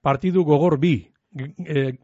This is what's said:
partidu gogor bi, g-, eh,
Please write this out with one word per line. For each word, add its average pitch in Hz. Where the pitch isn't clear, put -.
partidu 175
gogor 151
bi, 139
g-, 139
eh, 135